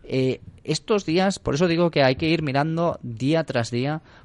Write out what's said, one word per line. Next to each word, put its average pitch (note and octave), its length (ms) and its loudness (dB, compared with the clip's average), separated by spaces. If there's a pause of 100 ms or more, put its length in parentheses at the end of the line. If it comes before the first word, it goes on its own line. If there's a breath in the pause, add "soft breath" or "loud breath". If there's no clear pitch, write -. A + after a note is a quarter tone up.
eh, C3 380 0 (220)
estos G3 420 -2
días, F#3 320 0
por C3 160 -4
eso E3+ 140 2
digo E3 240 2
que D3 100 2
hay C3 140 4
que D#3+ 140 -2
ir E3 120 2
mirando D#3 640 0
día C3 400 -2
tras A#2+ 260 -2
día, C3+ 320 -4 (240 loud breath)